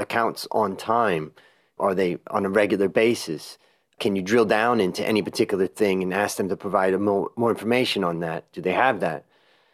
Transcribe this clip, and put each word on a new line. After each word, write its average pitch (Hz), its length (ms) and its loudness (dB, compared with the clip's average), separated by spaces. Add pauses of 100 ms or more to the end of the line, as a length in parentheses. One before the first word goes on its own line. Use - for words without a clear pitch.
accounts - 480 -2
on 101 240 0
time? 95 560 0 (480)
Are 98 160 0
they 90 240 0 (100)
on 101 160 -2
a 98 40 0
regular 98 400 2
basis? 113 680 -2 (420)
Can 101 160 0
you 95 60 -2
drill 110 240 4
down 113 340 2
into 95 260 0
any 107 160 2
particular 95 460 0
thing 95 340 0
and 92 100 -2
ask 98 260 -2
them 101 100 -2
to 95 80 -2
provide 95 380 0
a 92 40 2
mo-, 101 380 0
more 117 140 2
information 110 520 0
on 85 160 -2
that? 85 340 -6
Do - 80 -14
they 90 120 0
have 113 260 2
that? 80 280 -4 (480)